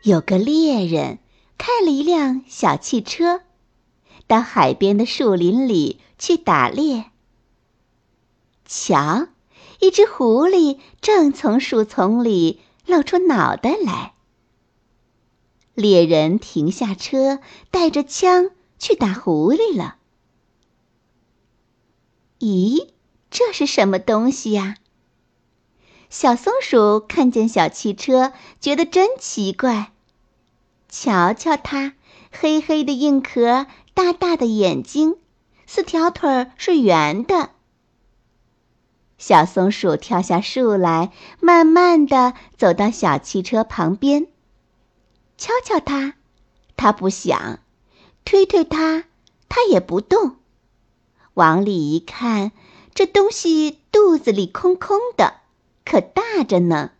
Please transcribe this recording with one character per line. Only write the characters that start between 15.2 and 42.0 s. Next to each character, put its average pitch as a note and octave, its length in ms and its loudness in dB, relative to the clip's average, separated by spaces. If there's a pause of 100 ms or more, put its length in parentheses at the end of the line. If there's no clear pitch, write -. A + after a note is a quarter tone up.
猎 G3 300 6
人 D#3+ 320 2
停 E3+ 360 -4
下 G3+ 240 -6
车， C4+ 420 -2 (320)
带 F4 180 0
着 D4 140 -2
枪 F4+ 480 0 (300)
去 - 160 0
打 G3 180 -2
狐 E3+ 380 0
狸 F#4 260 0
了。 - 200 -10 (2500)
咦， A3 480 -2 (420)
这 A4+ 220 -2
是 D4 140 -2
什 G#3+ 200 0
么 F#3+ 140 -2
东 A3+ 320 0
西 A3+ 180 -8
呀？ G3+ 280 -4 (1300)
小 B3 240 0
松 G4 260 -4
鼠 G#3+ 380 2
看 B3+ 320 -2
见 A3+ 180 -2
小 E3+ 200 0
汽 G3+ 260 -6
车， B3+ 380 0 (280)
觉 D4 140 -2
得 D#4+ 100 0
真 F#4+ 320 0
奇 G3 360 -6
怪。 G#3+ 380 -4 (1000)
瞧 F#3 420 0
瞧 D4+ 240 -2
它， C#4 380 -8 (360)
黑 D#4 300 0
黑 D4+ 240 -2
的 C#4 80 -4
硬 C#4 300 0
壳， B3 440 0 (280)
大 F4+ 180 0
大 F4 240 -2
的 B3 80 -4
眼 G3 380 0
睛， D#4 340 -2 (500)
四 - 160 -4
条 E4+ 280 0
腿 E4+ 200 -2
儿 B3+ 280 -2
是 E4+ 220 0
圆 E3+ 440 2
的。 E4+ 240 -2 (1700)
小 D#3+ 300 4
松 F#3+ 240 0
鼠 F#3 260 0
跳 - 240 -4
下 F#3 220 -2
树 B3 300 -2
来， F3 380 0 (300)
慢 E4+ 260 6
慢 E4 400 4